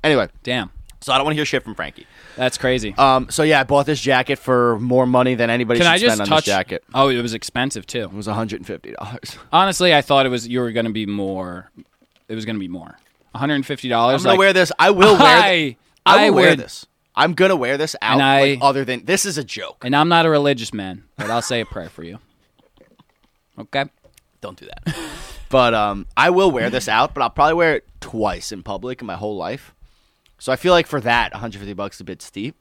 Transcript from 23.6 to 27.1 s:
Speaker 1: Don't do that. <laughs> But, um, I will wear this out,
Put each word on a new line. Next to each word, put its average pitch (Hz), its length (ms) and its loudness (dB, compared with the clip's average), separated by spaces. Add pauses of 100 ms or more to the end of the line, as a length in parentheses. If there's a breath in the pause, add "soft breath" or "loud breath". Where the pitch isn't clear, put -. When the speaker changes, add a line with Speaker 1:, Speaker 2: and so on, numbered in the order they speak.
Speaker 1:
Don't - 180 -16
do - 80 -20
that. - 340 -8
<laughs> 330 40 -12 (460 loud breath)
But, 123 220 4
um, 104 420 -2
I 143 140 4
will 180 220 4
wear 120 180 -2
this 120 200 -4
out, 117 260 2